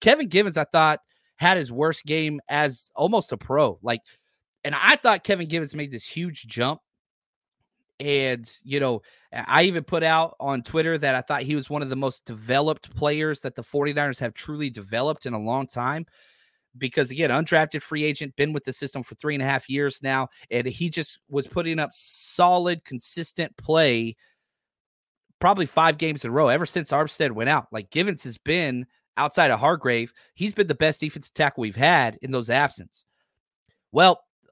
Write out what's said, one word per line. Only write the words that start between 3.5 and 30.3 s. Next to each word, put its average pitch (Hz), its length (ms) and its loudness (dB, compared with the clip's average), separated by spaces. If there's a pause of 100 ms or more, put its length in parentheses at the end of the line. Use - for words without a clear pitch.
Like, 117 220 -4 (640)
and 143 100 -4
I 196 220 4
thought 214 280 2
Kevin 175 240 -2
Givens 156 260 -4
made 147 180 -8
this 113 120 -12
huge 160 420 -8
jump. 127 360 -4 (1200)
And, 135 500 0 (120)
you 139 180 -4
know, 123 220 0 (300)
I 143 320 4
even 170 200 0
put 165 180 -2
out 160 380 2
on 135 220 -2
Twitter 160 360 0
that 139 160 2
I 127 60 0
thought 139 220 -4
he 143 120 -2
was 143 160 -4
one 147 120 -4
of 135 80 -6
the 131 60 -2
most 135 280 -4
developed 131 720 -2
players 151 460 -2
that 127 140 -10
the 120 80 -10
forty-niners 147 560 -2
have 117 160 -6
truly 151 340 -8
developed 117 580 -4
in 120 80 -6
a 107 40 -6
long 123 280 -4
time. 143 400 -6 (720)
Because, 131 320 -2
again, 143 200 -2
undrafted 156 520 0
free 151 220 -4
agent, 147 320 -4
been 151 160 0
with 147 100 -6
the 131 100 -8
system 135 300 -8
for - 140 -16
three 151 180 -6
and 135 80 -4
a 131 40 -2
half 135 220 -2
years 139 340 -4
now, 135 260 -2 (240)
and 120 160 -2
he 165 200 -4
just 156 300 -8 (100)
was 139 180 -2
putting 165 340 -4
up 143 120 -4
solid, 180 920 0
consistent - 720 -8
play 123 600 2 (1200)
probably 180 260 4
five 160 320 4
games 156 260 -4
in 117 60 -6
a - 20 -2
row 147 140 4
ever 147 180 4
since 156 280 -4
Armstead 147 400 0
went 113 180 0
out. 143 220 2
Like, 110 180 -10
Givens 175 320 -2
has 120 160 -12
been, 143 480 -2 (300)
outside 147 340 4
of 110 80 2
Hargrave, 123 540 0 (220)